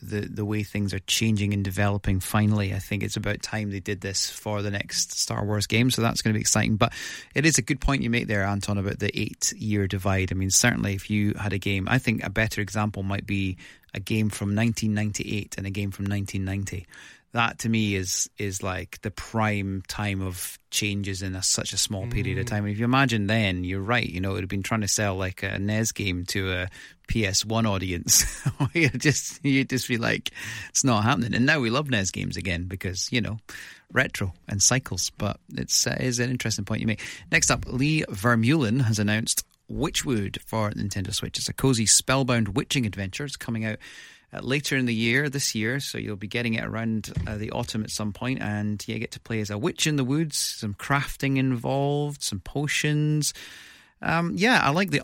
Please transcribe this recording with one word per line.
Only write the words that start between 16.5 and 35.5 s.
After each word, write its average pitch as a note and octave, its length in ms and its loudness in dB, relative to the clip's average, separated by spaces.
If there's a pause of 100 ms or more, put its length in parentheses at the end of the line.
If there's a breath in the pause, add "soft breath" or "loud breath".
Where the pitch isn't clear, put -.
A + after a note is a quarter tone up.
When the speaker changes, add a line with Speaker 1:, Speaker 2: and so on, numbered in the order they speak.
Speaker 1:
That A#2 300 0
to A#2 80 -2
me G#2+ 280 2
is, - 420 -2
is G2 240 -4
like F2+ 400 -6
the G#2+ 80 -4
prime G2+ 800 0
time G2+ 340 -2
of F#2 340 -6 (140)
changes G2+ 500 -2
in F#2+ 140 -4
a, F#2 80 -6
such - 300 0
a G2+ 40 -4
small G2 300 -2
period A#2 320 -2
of A#2+ 60 0
Speaker 2:
Mm. - 40 -6
Speaker 1:
time. G#2 160 0
And G#2 80 0
if G2+ 60 -2
you A#2 60 2
imagine A#2+ 420 4
then, G2 380 2
you're F#2+ 160 -2
right, A2+ 280 0
you F2 120 -4
know, F#2+ 100 -2
it G2 40 -2
would F#2+ 100 -2
have F#2+ 40 -8
been G2 140 -4
trying A2 200 0
to G2 60 -2
sell, G2+ 280 0
like, F#2 260 -4
a G2 160 -4
nes G#2+ 320 0
game F2+ 360 -2
to F#2+ 260 -2
a F2+ 160 -2 (400 loud breath)
P A2 180 2
S G2 180 0
one A2+ 220 2
audience. F#2 580 2 (340)
<laughs> C#3 140 0
You'd C#3+ 280 2
just, - 440 0
you'd C3+ 240 4
just B2+ 200 -2
be B2 100 0
like, A2+ 320 -2 (380 loud breath)
"It's - 160 0
not A2+ 180 6
happening." A2+ 320 2
And A2+ 100 4
now D3+ 140 4
we A#2 120 2
love C#3 200 0
nes G2 220 2
games F#2+ 240 -4
again F2 300 -2
because, F#2 460 -6
you A#2+ 80 2
know, A2 180 -2 (540 loud breath)
retro G#2 400 0 (160)
and G2+ 140 0
cycles. - 560 2
But - 200 -2 (140)